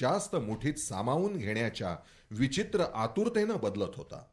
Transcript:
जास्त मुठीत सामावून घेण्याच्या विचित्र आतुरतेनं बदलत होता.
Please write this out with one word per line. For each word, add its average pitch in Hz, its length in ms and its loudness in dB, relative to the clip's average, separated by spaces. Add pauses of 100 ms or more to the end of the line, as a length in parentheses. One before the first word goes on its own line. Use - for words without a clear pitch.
जास्त 165 360 2
मुठीत 117 380 -2
सामावून 147 640 0
घेण्याच्या 107 600 0 (340)
विचित्र 139 500 2
आतुरतेनं 208 800 2
बदलत 101 340 0
होता. - 360 -12